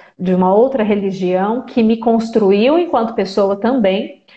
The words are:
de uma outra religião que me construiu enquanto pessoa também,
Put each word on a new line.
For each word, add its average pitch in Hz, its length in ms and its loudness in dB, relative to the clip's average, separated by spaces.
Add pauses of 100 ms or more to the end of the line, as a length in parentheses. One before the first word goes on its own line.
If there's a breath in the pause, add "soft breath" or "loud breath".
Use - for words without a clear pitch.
(180 loud breath)
de 185 160 -2
uma 185 200 2
outra 247 300 2
religião 196 800 -2
que - 200 -2
me 226 140 2
construiu 226 840 2
enquanto 247 360 -2
pessoa 196 420 -2
também, 208 640 -2 (140 soft breath)